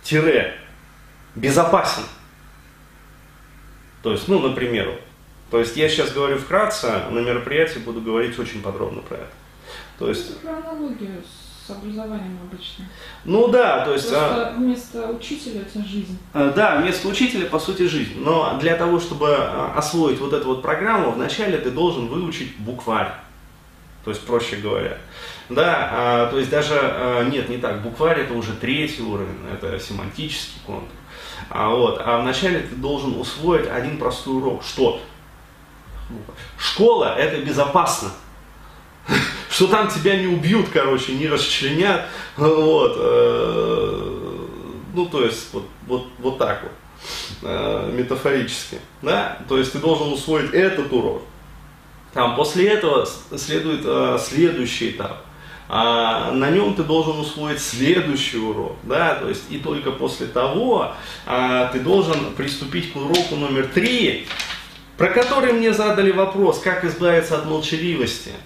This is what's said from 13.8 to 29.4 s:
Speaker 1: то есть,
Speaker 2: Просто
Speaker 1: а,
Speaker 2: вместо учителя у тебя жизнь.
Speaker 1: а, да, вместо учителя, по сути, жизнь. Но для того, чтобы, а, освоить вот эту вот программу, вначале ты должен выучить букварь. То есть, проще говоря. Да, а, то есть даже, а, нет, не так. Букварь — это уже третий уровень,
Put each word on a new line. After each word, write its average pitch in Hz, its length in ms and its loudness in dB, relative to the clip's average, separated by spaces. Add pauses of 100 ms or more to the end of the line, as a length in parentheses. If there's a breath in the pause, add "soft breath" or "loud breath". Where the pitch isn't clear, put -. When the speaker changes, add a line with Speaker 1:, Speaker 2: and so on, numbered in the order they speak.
Speaker 1:
то 147 100 0
есть, - 160 0
Speaker 2:
Просто 151 400 2
Speaker 1:
а, - 60 -10
Speaker 2:
вместо 240 540 -2
учителя 233 520 -8
у 196 40 -10
тебя 208 200 -8
жизнь. 185 320 -8 (160)
Speaker 1:
а, 143 180 2
да, 202 280 4
вместо 175 300 0
учителя, 208 380 0
по 147 120 0
сути, 185 280 0
жизнь. 151 300 -2
Но 156 440 2
для 165 140 4
того, 170 240 2
чтобы, 147 360 -2
а, 139 400 -2
освоить 147 440 2
вот 135 140 -2
эту 131 140 -2
вот 131 140 -2
программу, 196 500 0
вначале 156 460 -2
ты 127 140 -2
должен 139 360 0
выучить 156 520 -6
букварь. 110 520 -4 (960)
То 110 60 -4
есть, - 140 -8
проще 117 320 0
говоря. 104 400 -2 (520 loud breath)
Да, 147 420 2
а, 120 400 4
то 135 80 0
есть 131 100 0
даже, 147 300 2
а, 123 500 2
нет, 131 200 -2
не 120 80 -4
так. 104 240 -4
Букварь — 151 400 2
это 123 120 -4
уже 110 200 -4
третий 139 480 -4
уровень, 98 380 -6 (120)